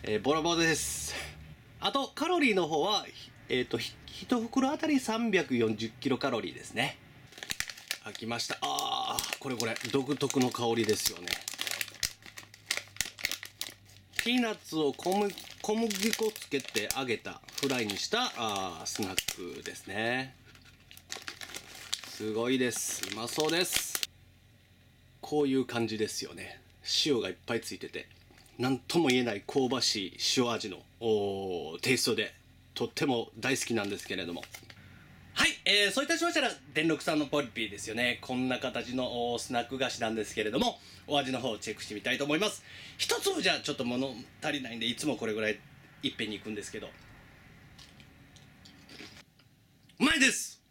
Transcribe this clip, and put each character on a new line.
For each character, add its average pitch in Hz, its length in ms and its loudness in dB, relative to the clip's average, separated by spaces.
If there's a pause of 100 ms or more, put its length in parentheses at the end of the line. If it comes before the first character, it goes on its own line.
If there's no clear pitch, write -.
え 107 140 0
ー、 104 40 2
ボ 135 140 4
ロ 156 80 2
ボ 170 100 4
ロ 165 80 4
で 165 140 6
す。 - 400 -4 (640)
あ 196 120 0
と、 269 220 0
カ 302 140 0
ロ 359 120 4
リ 269 120 6
ー - 20 4
の 180 140 4
方 151 160 2
は、 196 200 2 (460)
え 127 120 2
ー 123 40 2
と、 151 140 -2
ひ-、 - 140 -6 (120)
一 - 340 0
袋 254 300 2
あ 302 80 0
た 320 80 -2
り 294 140 4
三 226 320 0
百 151 260 2
四 110 180 4
十 110 140 -4
キ - 200 -4
ロ 127 100 2
カ 139 100 2
ロ 120 100 0
リ 92 100 -4
ー - 40 -12
で - 100 -14
す - 120 -12
ね。 131 240 -2 (1040)
開 104 100 -10
き 113 140 -8
ま 117 100 -2
し 117 80 -4
た。 - 160 -4
あ - 580 -2
ー、 - 200 -4
こ 139 100 -6
れ 127 60 -2
こ 117 100 0
れ、 113 100 -2 (160)
独 139 240 2
特 135 240 0
の 127 120 4
香 120 140 -2 (100)
り 113 100 2
で 104 100 4
す - 160 0
よ - 60 -10
ね。 - 120 -10 (3000)
ピ 233 100 2
ー 254 60 4
ナ 233 120 2
ッ 202 60 -4
ツ - 200 -6
を 143 160 2
小 185 240 0
麦-、 202 160 2 (300)
小 214 120 2
麦 214 360 2
粉 220 200 0
つ - 180 -12
け 139 120 0
て 104 340 -4
揚 135 100 -2
げ 113 120 0
た、 - 240 -10 (180)
フ 139 100 0
ラ 127 120 0
イ 110 60 0
に 101 100 -2
し - 100 -4
た、 240 300 0
あ 95 460 -4
ー、 - 20 -8
ス - 160 -4
ナ 95 140 -2
ッ 87 400 -6
ク - 80 -12
で - 100 -8
す - 140 -14
ね。 117 480 -2 (1800)
す 107 220 -4
ご 117 180 2
い 131 80 4
で 123 120 4
す。 - 300 -4 (120)
う - 20 -6
ま 113 120 -4
そ 156 200 2
う - 40 2
で 180 140 2
す。 - 420 -2 (1120)
こ 147 200 0
う 143 60 4
い 135 80 4
う 127 100 4
感 117 220 0
じ 107 100 -4
で 107 100 2
す - 160 -6
よ - 120 -12
ね。 90 260 -14 (440)
塩 131 160 4
が 92 80 -2
い - 20 -6
っ 90 40 -6 (100)
ぱ 120 100 -2
い 113 60 0
つ - 120 -8
い 92 60 -10
て - 80 -8
て、 - 220 -10 (500)
な 127 80 2
ん 131 100 4
と - 220 0
も 160 80 6
言 127 120 8
え 123 40 4
な 117 100 2
い 101 140 -4
香 131 240 4
ば 127 100 2
し 98 260 2
い - 100 -12 (180)
塩 120 160 6
味 110 160 -2
の、 87 160 -8 (160)
お 98 760 2
ー、 87 40 -6
テ 131 140 4
イ 120 40 4
ス - 60 0
ト 117 120 2
で、 104 200 -2 (380)
と 120 140 -2
っ - 60 -4
て 156 120 -2
も 131 340 0
大 127 180 0
好 - 100 -2
き 120 60 0
な 110 100 2
ん 101 60 0
で 101 80 -4
す - 80 -10
け 98 120 -4
れ 90 80 -4
ど 85 80 -6
も。 82 100 -8 (880)
は 311 140 6
い、 311 160 2
え 202 240 6
ー、 190 40 4
そ 247 100 2
う - 20 4
い 285 60 -2
た 330 80 4
し 320 80 0
ま 349 60 4
し - 20 -2
た 320 80 4
ら、 233 100 2 (220)
電 156 160 4
録 151 120 4
さ 170 120 0
ん 151 60 4
の 147 80 2
ポ 147 140 2
リ 127 60 -2
ピ 117 140 -6
ー 107 80 -2
で 98 100 -10
す - 80 -6
よ 110 80 -4
ね。 120 240 2
こ - 160 -4
ん 127 140 2
な 123 100 2
形 120 380 -4
の、 120 340 0
お 120 80 0
ー、 - 20 -6
ス - 120 -6
ナ 120 80 2
ッ - 20 0
ク 131 160 -6
菓 127 120 2
子 - 100 -4
な 113 80 2
ん 113 60 -2
で 107 100 0
す - 100 -8
け 107 80 0
れ 104 80 0
ど 120 80 2
も、 - 180 2 (300)
お 147 100 2
味 135 140 0
の 127 80 -2
方 120 120 -2
を 107 60 -4
チ - 140 -6
ェ - 20 -2
ッ - 40 -8
ク - 60 -10
し - 40 -10
て 107 80 -6
み 101 60 -6
た 123 100 0
い 123 60 2
と 139 80 0
思 147 100 2
い 160 40 2
ま 208 100 2
す。 - 120 -10 (360)
一 - 240 0
粒 370 200 0
じ 185 80 4
ゃ 147 120 2
ち - 80 -6
ょ 143 40 0
っ - 40 -2
と 131 80 -2
物 123 280 0 (280)
足 156 140 -2
り 139 60 -4
な 117 120 -8
い - 20 -6
ん 113 60 -8
で、 117 60 0
い 123 100 0
つ 151 100 -2
も 131 80 2
こ 113 100 -6
れ 110 80 0
ぐ 107 60 -2
ら 107 100 2
い 104 80 0 (460)
い 131 60 2
っ - 80 -10
ぺ 113 80 -4
ん 107 60 -6
に 104 40 -4
い 98 40 -8
く 110 100 -12
ん 107 60 -6
で 104 80 -6
す - 60 -10
け 110 120 -8
ど。 95 80 -12 (3000)
う - 40 4
ま 311 120 6
い 302 40 4
で 254 140 10
す。 - 380 -6